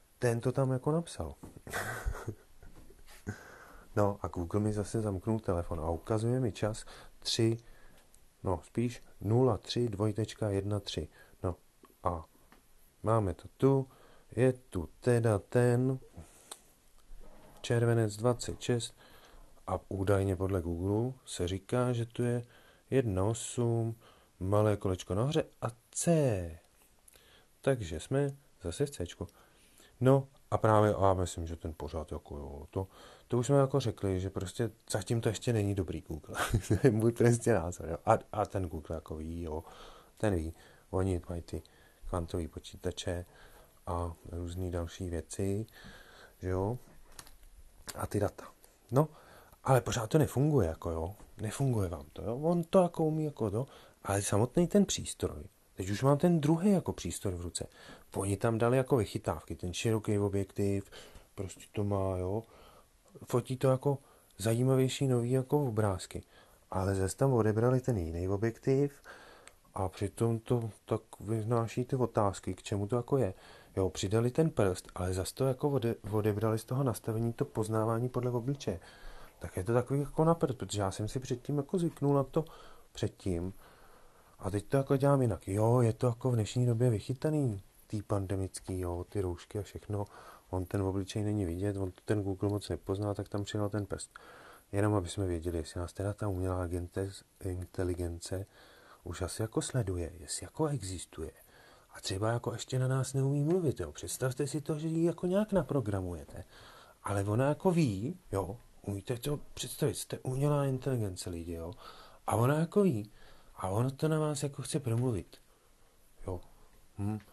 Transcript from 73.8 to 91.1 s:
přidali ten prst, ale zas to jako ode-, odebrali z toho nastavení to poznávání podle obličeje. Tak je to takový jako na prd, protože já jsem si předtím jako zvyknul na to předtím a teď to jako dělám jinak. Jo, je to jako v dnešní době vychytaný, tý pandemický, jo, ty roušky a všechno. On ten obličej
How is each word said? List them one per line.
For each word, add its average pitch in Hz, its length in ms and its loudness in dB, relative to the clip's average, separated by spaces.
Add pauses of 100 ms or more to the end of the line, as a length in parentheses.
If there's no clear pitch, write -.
přidali 113 420 0
ten 160 180 2
prst, 98 460 0
ale 92 180 -2
zas 92 180 -4
to - 140 -2
jako 135 240 0
ode-, 117 260 0 (160)
odebrali 107 480 2
z - 40 -8
toho 127 200 -2
nastavení 117 500 -2
to - 120 -2
poznávání 110 640 0
podle 123 220 -2
obličeje. 120 480 -4 (600)
Tak - 180 -10
je 95 60 -2
to 110 100 0
takový 123 260 2
jako 143 240 0
na 165 120 6
prd, 135 220 0
protože 101 240 -4
já 95 100 0
jsem 107 160 -4
si 131 120 -6
předtím 131 380 -4
jako 143 200 -2
zvyknul 143 380 0
na 139 80 4
to 156 220 -2 (460)
předtím 95 600 -2 (880)
a 98 80 -4
teď 98 160 -2
to - 120 0
jako 139 200 2
dělám 139 240 4
jinak. 113 260 0
Jo, 110 340 4
je 113 120 6
to 123 140 0
jako 123 240 0
v 123 40 2
dnešní 117 300 0
době 120 240 4
vychytaný, 127 760 0 (240)
tý 107 140 -4
pandemický, 95 800 -2
jo, 87 300 -4
ty 104 120 -2
roušky 90 380 -4
a - 20 -2
všechno. 101 440 -6 (440)
On 92 160 -2
ten 101 160 0
obličej 95 420 -2